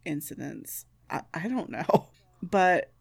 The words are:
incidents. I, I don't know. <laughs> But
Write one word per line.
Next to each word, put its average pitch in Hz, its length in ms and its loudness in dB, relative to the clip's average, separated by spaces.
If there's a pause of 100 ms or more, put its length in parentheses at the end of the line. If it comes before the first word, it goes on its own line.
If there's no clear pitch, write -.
incidents. - 800 -10 (240)
I, - 120 -6 (120)
I 165 140 -6
don't 247 240 -4
know. - 380 2 (140)
<laughs> - 200 -18
But 180 580 4